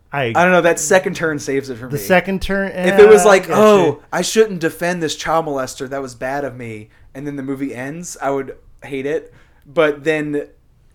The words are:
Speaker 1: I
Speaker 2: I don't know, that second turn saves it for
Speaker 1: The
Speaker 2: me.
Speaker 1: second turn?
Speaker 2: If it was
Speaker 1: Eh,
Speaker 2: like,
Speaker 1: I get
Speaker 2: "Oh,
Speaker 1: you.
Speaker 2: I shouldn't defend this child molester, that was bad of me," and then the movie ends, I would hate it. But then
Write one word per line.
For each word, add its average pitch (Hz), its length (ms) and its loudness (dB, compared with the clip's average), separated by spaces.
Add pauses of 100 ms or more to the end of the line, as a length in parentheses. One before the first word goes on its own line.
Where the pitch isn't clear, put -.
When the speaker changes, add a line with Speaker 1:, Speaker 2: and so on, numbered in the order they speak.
(120)
Speaker 1:
I 143 220 -2
Speaker 2:
I 165 100 2
don't 185 80 4
know, 175 100 4
that 170 180 2
second 185 360 0
turn 156 220 -4
saves 135 300 -4
it 123 80 -10
for 120 120 -14
Speaker 1:
The 143 100 -6
Speaker 2:
me. - 40 -8
Speaker 1:
second 185 380 0
turn? 196 320 -4
Speaker 2:
If 185 260 0
it 208 100 10
was 208 140 8
Speaker 1:
Eh, 208 60 6
Speaker 2:
like, 190 160 4
Speaker 1:
I 160 40 -12
get 180 100 0
Speaker 2:
"Oh, 208 280 6
Speaker 1:
you. - 240 -2
Speaker 2:
I 170 120 -2
shouldn't 202 380 0
defend 170 420 -4
this 151 120 -2
child 165 320 -2
molester, 135 440 -6
that 139 100 -6
was 127 140 -10
bad 135 300 -6
of 123 120 -10
me," 110 320 -14 (260)
and 139 120 -12
then 143 100 -10
the 135 60 -10
movie 135 320 -8
ends, 151 480 -12
I 135 80 -2
would 135 260 -6 (260)
hate 131 220 -8
it. 151 300 -6 (320)
But 147 380 0
then 151 420 -2 (480)